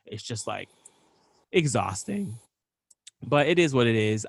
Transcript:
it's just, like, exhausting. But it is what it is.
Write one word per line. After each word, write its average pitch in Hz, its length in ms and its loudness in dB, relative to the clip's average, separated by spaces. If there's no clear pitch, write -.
it's - 180 -12
just, 113 240 -8
like, 101 220 -8
exhausting. 120 840 -2
But 139 260 2
it 175 120 2
is 156 160 4
what 123 100 6
it 113 100 4
is. 107 340 0